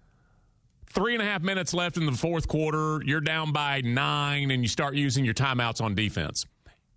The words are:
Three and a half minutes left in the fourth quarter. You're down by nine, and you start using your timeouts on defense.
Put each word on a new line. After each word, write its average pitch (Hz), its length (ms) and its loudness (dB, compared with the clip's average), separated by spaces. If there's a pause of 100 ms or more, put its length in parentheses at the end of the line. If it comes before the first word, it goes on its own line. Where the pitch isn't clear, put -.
(880)
Three 226 280 2
and 220 80 2
a 202 40 2
half 202 160 -2
minutes 190 320 -2
left 175 220 0
in 165 100 0
the 143 60 2
fourth 165 340 0
quarter. 156 580 0
You're 156 160 0
down 160 300 0
by 143 300 0
nine, 143 720 0
and 123 100 2
you 117 60 2
start 139 260 -2
using 139 300 2
your 113 100 2
timeouts 123 480 0
on 104 140 0
defense. 92 500 -2 (500)